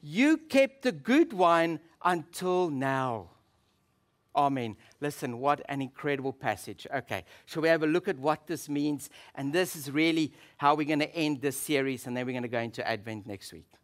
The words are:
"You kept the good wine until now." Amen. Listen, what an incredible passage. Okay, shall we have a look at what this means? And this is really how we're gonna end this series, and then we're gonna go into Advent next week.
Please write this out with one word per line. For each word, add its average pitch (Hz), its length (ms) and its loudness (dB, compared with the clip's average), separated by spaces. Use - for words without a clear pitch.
"You 233 340 4
kept 269 460 2
the 247 100 2
good 254 400 4
wine 170 460 4
until 180 680 0
now." 131 600 -2
Amen. 135 420 0
Listen, 139 380 -4
what 139 300 0
an 143 120 -6
incredible 135 520 -4
passage. 107 600 -6
Okay, 117 320 -6
shall 160 160 -6
we 160 60 4
have 165 140 4
a 156 40 0
look 170 220 0
at 160 100 -4
what 151 280 -2
this 160 220 -8
means? 143 420 -2
And 139 180 -6
this 175 240 0
is 143 140 -10
really 160 420 2
how 143 180 4
we're 151 140 -2
gonna 151 180 4
end 151 340 -2
this 135 160 -2
series, 135 500 -2
and 123 100 -6
then 123 100 -4
we're 127 80 -4
gonna 123 140 -4
go 117 120 -2
into 117 260 -6
Advent 110 400 -6
next 104 260 -12
week. 82 140 -18